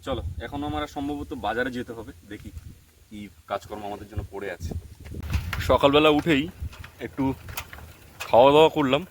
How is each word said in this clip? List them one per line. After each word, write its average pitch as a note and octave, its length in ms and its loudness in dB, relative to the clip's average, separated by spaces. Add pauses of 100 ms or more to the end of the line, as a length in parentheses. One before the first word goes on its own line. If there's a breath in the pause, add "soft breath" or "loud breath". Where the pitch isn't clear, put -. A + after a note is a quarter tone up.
চলো, C3+ 160 -4 (240)
এখন C#3+ 140 -8 (100)
আমার D3+ 160 -4
আর D3 100 -12
সম্ভবত C#3+ 360 -6 (140)
বাজারে A#2 320 -2
যেতে B2 200 -8
হবে, A2+ 140 -14 (200)
দেখি G#2+ 180 -14 (580)
কী G#2+ 120 -14 (300)
কাজকর্ম G#2 400 -8
আমাদের G#2 220 -10
জন্য G#2 200 -6
পড়ে G2 240 -8
আছে। - 160 -10 (960)
সকালবেলা C#3+ 480 6
উঠেই D3 260 2 (640)
একটু C3+ 180 -4 (1040)
খাওয়া B2 280 8
দাওয়া D#3 220 10
করলাম C#3+ 340 2